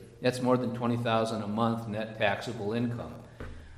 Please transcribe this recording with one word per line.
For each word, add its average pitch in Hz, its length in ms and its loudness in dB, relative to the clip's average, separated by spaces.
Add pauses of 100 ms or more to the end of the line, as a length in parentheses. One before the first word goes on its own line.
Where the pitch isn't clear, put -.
(220)
That's 123 180 2
more 123 160 6
than 117 180 -2
twenty 120 220 2
thousand 113 460 2
a 104 40 -6
month 113 420 2
net 110 280 -4
taxable 104 560 0
income. 120 400 -2 (640)